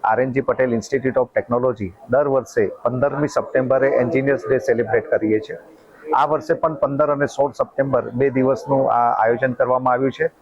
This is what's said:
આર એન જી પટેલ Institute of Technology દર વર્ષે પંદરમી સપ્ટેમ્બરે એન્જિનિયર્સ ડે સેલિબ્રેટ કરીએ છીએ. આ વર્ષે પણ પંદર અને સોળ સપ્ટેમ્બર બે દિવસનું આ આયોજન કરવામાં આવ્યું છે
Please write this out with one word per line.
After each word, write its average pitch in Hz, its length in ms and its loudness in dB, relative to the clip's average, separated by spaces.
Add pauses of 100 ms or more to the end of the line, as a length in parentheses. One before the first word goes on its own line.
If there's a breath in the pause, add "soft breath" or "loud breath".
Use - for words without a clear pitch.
આર 110 160 0
એન 131 120 -2
જી 131 80 0
પટેલ 127 320 0
Institute 123 460 -2
of 123 100 0 (100)
Technology 120 520 -2 (200)
દર 143 180 2
વર્ષે 120 380 0
પંદરમી 139 640 -2
સપ્ટેમ્બરે 131 600 0
એન્જિનિયર્સ 131 520 2 (100)
ડે 131 80 2
સેલિબ્રેટ 113 520 0
કરીએ 107 300 2
છીએ. - 160 -12 (560)
આ 139 140 2
વર્ષે 151 280 0
પણ 160 200 -2
પંદર 147 360 0
અને 143 160 0
સોળ 139 260 -2
સપ્ટેમ્બર 135 580 -2
બે 131 200 0
દિવસનું 131 600 0
આ 120 200 2
આયોજન 120 400 2
કરવામાં 127 400 0
આવ્યું 131 180 0
છે 160 200 -4 (120)